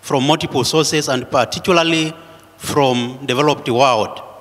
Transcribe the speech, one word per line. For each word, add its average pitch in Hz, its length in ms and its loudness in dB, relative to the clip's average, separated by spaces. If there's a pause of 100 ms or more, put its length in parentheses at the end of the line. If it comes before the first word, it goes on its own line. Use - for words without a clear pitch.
from 135 240 0
multiple 151 380 0
sources 156 460 0
and 131 200 -4
particularly 160 840 0 (440)
from 127 680 0
developed 139 440 0
world. 120 520 2 (200)